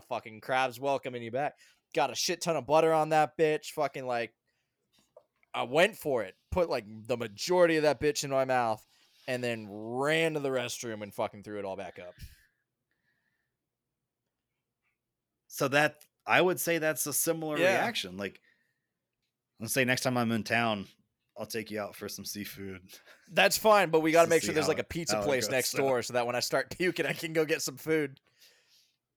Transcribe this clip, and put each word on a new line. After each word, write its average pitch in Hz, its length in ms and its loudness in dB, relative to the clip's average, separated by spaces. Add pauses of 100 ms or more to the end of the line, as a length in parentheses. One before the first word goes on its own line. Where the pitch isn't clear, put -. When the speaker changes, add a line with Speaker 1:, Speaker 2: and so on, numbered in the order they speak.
Speaker 1:
fucking 110 320 -8
crab's 127 360 0
welcoming 127 460 -4
you 113 80 -8
back." 135 240 -4 (380)
Got 139 180 2
a 110 40 -10
shit - 260 -2
ton 165 160 0
of 120 100 -6
butter 160 240 6
on 156 180 2
that 156 280 2
bitch, 151 300 2
fucking, 139 380 -6
like, 120 280 -4 (1200)
I 123 100 -4
went 165 320 2
for 131 280 -2
it, 95 120 -10 (160)
put, 170 180 0
like, 127 140 -2 (240)
the 123 80 0
majority 160 640 2
of 151 60 2
that 147 180 2
bitch 151 240 0
in 139 40 -8
my 135 140 2
mouth, 120 420 0 (400)
and 123 160 -4
then 113 300 -6
ran 139 600 -2
to 151 80 -4
the 139 80 -2
restroom 120 520 -4
and 101 120 -12
fucking 104 300 -6
threw 104 160 -10
it 98 60 -8
all 95 120 -6
back 90 200 -12
up. 90 160 -16 (3250)
Speaker 2:
So 139 220 -4
that, 151 340 2 (240)
I 127 140 6
would 180 180 2
say 170 200 0
that's 156 280 -2
a 139 60 -6
similar 160 440 -2
Speaker 1:
Yeah. 175 220 4
Speaker 2:
reaction. 170 380 -4
Like, 98 240 -8 (1200)
let's 110 120 -6
say 131 120 4
next 123 160 0
time 127 160 0
I'm 117 160 0
in 107 100 0
town, 113 440 0 (500)
I'll 110 80 -8
take 107 240 -8
you 104 120 -6
out 92 160 -10
for 101 100 -10
some 98 160 -12
seafood. 98 560 -12 (500)
Speaker 1:
That's 190 280 2
fine, 208 320 6
but 160 100 4
we 156 140 2
gotta 165 140 8
Speaker 2:
To - 20 -4
Speaker 1:
make 160 120 4
Speaker 2:
see - 60 -4
Speaker 1:
sure 165 60 -2
there's, 156 140 2
Speaker 2:
how - 20 2
Speaker 1:
like, 151 80 2
a 123 60 -4
Speaker 2:
it, - 60 -8
Speaker 1:
pizza 160 280 -4
Speaker 2:
how 104 40 -2
it 101 40 -2
Speaker 1:
place 127 220 2
Speaker 2:
goes, 110 40 -4
Speaker 1:
next 127 200 0
Speaker 2:
so. 131 80 -2
Speaker 1:
door 135 220 2
so 117 120 -8
that 120 120 2
when 120 100 -2
I 120 40 0
start 135 300 -2
<laughs> - 80 -12
puking, 165 280 0
I 139 60 -2
can 160 220 -6
go 160 100 2
get 151 180 0
some 143 140 -6
food. 147 460 -2 (960)